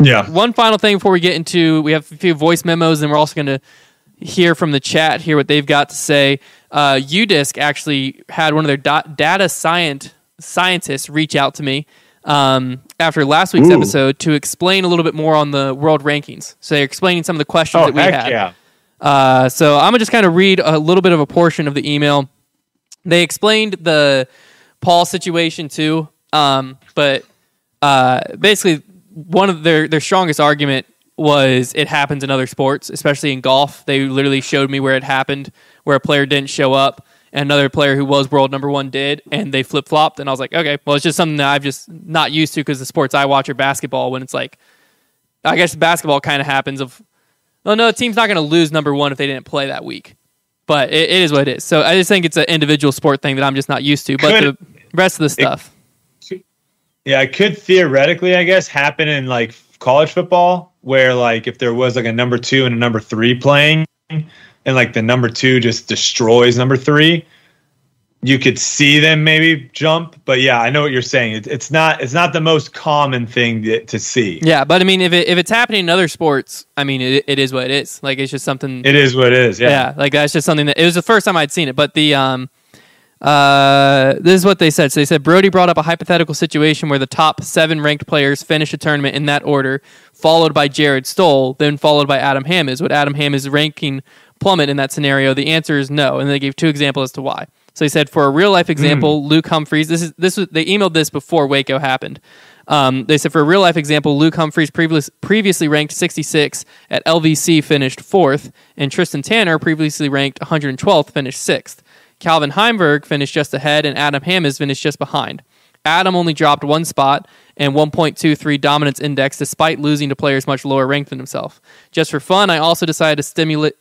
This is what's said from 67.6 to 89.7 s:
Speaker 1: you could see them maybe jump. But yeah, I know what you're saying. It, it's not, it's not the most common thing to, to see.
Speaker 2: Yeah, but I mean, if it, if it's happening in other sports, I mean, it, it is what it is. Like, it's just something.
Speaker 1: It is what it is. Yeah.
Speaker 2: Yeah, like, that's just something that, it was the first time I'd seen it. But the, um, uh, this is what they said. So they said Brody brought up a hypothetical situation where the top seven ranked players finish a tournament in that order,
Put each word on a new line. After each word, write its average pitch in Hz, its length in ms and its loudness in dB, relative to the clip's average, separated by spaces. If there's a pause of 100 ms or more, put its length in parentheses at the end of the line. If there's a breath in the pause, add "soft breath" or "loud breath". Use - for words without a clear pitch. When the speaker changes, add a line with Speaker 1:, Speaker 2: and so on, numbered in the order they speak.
Speaker 1:
you 131 160 2
could 127 200 0
see 143 420 2
them 156 220 2
maybe 156 520 2
jump. 160 500 -2
But 131 160 0
yeah, 127 220 2
I 120 80 0
know 143 100 0
what 147 120 -2
you're 123 100 -2
saying. 117 320 -2
It, 107 120 -10
it's - 240 -10
not, 156 300 0
it's 131 140 -6
not 170 180 0
the 165 80 -2
most 160 320 0
common 139 540 -2
thing 117 380 -2
to, 110 200 -2
to - 140 -6
see. 101 440 -4
Speaker 2:
Yeah, 156 220 2
but 170 160 2
I 185 40 0
mean, 190 180 2
if 175 100 0
it, 175 160 2
if 175 80 2
it's 175 140 0
happening 220 300 0
in 175 100 -2
other 175 180 2
sports, - 560 -4 (140)
I 139 60 -2
mean, 135 180 -4
it, 135 240 0
it 139 120 -2
is 131 140 0
what 127 120 -4
it 127 60 -6
is. 135 320 -6
Like, 135 160 -4
it's 139 120 -6
just 139 160 -10
something. 131 360 -6
Speaker 1:
It 139 120 2
is 135 200 4
what 127 120 4
it 123 80 6
is. 117 260 2
Yeah. 123 80 4
Speaker 2:
Yeah, 135 300 0
like, 143 140 0
that's 147 200 2
just 156 140 -2
something 151 180 0
that, 147 140 -2
it 165 80 4
was 170 80 2
the 175 80 -2
first 220 240 2
time 190 100 0
I'd 147 160 0
seen 165 160 -2
it. 131 80 -8
But 147 160 0
the, 151 220 2
um, 131 340 -2 (720 soft breath)
uh, 139 1000 4
this 175 140 4
is 185 100 4
what 196 140 2
they 165 120 4
said. 151 220 0
So 156 80 0
they 143 60 2
said 151 160 2
Brody 185 260 4
brought 180 200 2
up 170 100 0
a 151 40 2
hypothetical 170 520 -2
situation 156 540 -2
where 139 100 0
the 135 80 -4
top - 360 0
seven 160 380 0
ranked 147 260 -2
players 143 360 0
finish 156 320 -2
a - 20 -6
tournament 143 400 -2
in 147 100 -4
that 143 180 -2
order, 135 380 -2 (300 soft breath)